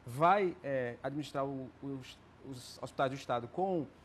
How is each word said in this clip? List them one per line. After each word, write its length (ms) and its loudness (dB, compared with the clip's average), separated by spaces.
Vai, 600 6
é, 360 0
administrar 440 -2
o, 260 -6
os, 380 -8
os 320 -12
hospitais 280 2
do 40 -2
Estado 320 -2
com, 400 0